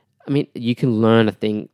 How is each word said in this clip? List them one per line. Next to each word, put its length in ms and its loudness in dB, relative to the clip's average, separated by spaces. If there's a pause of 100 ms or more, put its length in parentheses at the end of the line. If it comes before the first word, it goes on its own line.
(260)
I 40 -12
mean, 240 -2
you 200 -4
can 260 -2
learn 280 4
a 40 -4
thing, 400 -6